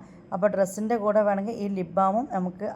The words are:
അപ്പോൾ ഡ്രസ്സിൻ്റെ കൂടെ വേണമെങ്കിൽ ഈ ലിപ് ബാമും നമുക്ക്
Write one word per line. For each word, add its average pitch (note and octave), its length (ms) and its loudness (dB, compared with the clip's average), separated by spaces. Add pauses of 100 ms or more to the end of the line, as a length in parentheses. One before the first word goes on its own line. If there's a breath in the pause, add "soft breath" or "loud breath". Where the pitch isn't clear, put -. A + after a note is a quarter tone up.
(340 loud breath)
അപ്പോൾ G3 200 2
ഡ്രസ്സിൻ്റെ G#3 480 0
കൂടെ G#3 240 4
വേണമെങ്കിൽ G3+ 360 0
ഈ G3+ 40 -2 (100)
ലിപ് E3+ 200 -4
ബാമും G3 280 2 (120)
നമുക്ക് F3+ 400 -4